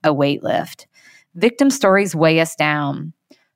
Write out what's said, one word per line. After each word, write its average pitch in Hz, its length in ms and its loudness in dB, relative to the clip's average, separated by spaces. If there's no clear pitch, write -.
a 151 100 2
weight 143 300 -2
lift. - 440 -6
Victim 240 340 0
stories 196 480 2
weigh 160 240 4
us 160 120 -2
down. 151 600 -4